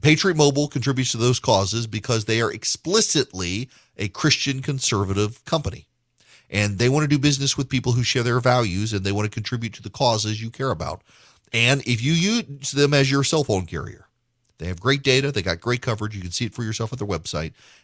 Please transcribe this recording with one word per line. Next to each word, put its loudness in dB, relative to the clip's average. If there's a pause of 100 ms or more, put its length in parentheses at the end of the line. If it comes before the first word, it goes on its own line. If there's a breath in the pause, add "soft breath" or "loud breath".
Patriot 4
Mobile 4
contributes 0
to -4
those 2
causes 2
because -2
they 0
are 0
explicitly -2 (280 soft breath)
a -4
Christian 0
conservative -2
company. -4 (600 soft breath)
And 0
they 4
want 2
to 0
do 4
business 0
with -4
people 0
who 2
share 0
their 2
values, 2
and -4
they 0
want 0
to -6
contribute -6
to -20
the -10
causes 0
you -8
care -4
about. -6 (520 soft breath)
And 4
if 0
you 2
use -2
them 4
as 4
your 2
cell 2
phone 0
carrier, -10 (500)
they -8
have -6
great 2
data. 2
They -2
got -4
great -2
coverage. -4
You -8
can -8
see -4
it -8
for -8
yourself -4
at -10
their -6
website, -4 (300 soft breath)